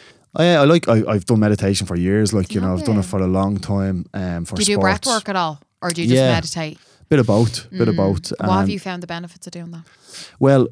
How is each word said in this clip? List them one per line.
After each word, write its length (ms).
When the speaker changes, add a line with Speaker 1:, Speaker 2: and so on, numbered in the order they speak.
Speaker 1:
I, 80
I 100
like, 240
I, 200
I've 180
done 140
meditation 480
for 80
years, 360
like, 220
you 60
know, 80
Speaker 2:
Have 120
Speaker 1:
I've 60
done 80
Speaker 2:
you? 60
Speaker 1:
it 60
for 140
a 60
long 320
time, 460
um, 300
for 100
Speaker 2:
Do 80
you 140
do 40
breath 220
Speaker 1:
sports. 220
Speaker 2:
work 40
at 60
all? 260
Or 80
do 120
you 60
just 120
Speaker 1:
Yeah. 100
Speaker 2:
meditate? 480
Speaker 1:
Bit 100
of 80
both, 440
bit 180
of 60
Speaker 2:
Mm. 20
Speaker 1:
both. 420
Speaker 2:
What 100
have 180
Speaker 1:
Um, 40
Speaker 2:
you 80
found 240
the 60
benefits 400
of 40
doing 200
that? 100
Speaker 1:
Well, 340